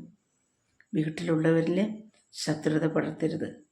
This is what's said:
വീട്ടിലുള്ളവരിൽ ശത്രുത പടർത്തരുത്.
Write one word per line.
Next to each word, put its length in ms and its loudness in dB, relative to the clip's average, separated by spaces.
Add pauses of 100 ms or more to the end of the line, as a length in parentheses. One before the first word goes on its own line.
(920)
വീട്ടിലുള്ളവരിൽ 840 2 (560)
ശത്രുത 520 0
പടർത്തരുത്. 600 -2 (240)